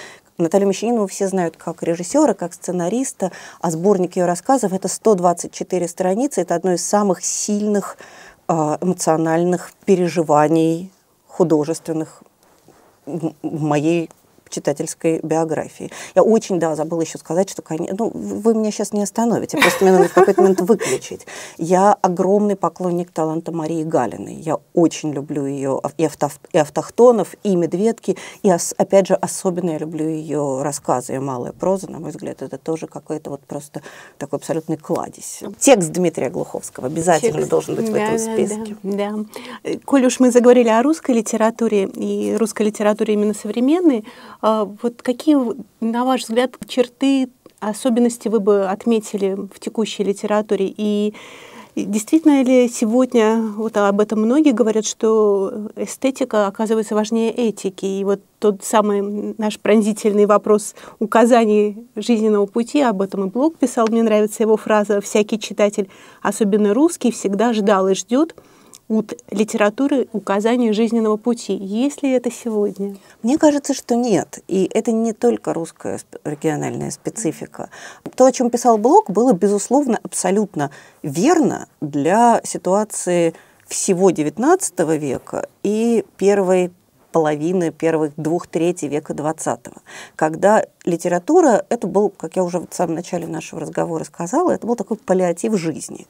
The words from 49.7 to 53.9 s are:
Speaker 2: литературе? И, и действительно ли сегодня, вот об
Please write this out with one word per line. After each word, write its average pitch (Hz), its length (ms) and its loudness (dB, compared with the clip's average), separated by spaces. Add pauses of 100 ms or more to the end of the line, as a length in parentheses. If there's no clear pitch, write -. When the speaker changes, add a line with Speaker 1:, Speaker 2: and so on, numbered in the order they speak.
Speaker 2:
литературе? 202 720 -2
И, 208 380 -2 (580)
и 311 120 -4
действительно 277 580 2
ли 247 260 4
сегодня, 233 720 2
вот 220 360 -4
об 202 220 2